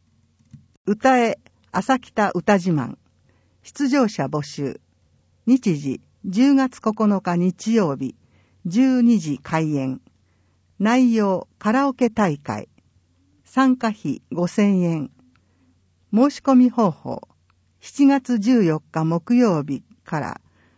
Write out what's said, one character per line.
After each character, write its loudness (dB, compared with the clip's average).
歌 2
え、 0
朝 -2
北 -4
歌 0
自 0
慢。 -4
出 -6
場 2
者 -6
募 -4
集。 -8
日 0
時、 -6
十 2
月 0
九 -2
日 -4
日 -2
曜 0
日、 -8
十 2
二 4
時 -6
開 -4
演。 -6
内 2
容、 -2
カ -2
ラ 0
オ -4
ケ -2
大 -2
会。 -10
参 0
加 -4
費 -8
五 -4
千 0
円。 -2
申 4
し -10
込 2
み 6
方 0
法、 -12
七 0
月 0
十 2
四 0
日 -6
木 -2
曜 2
日 -8
か -8
ら -10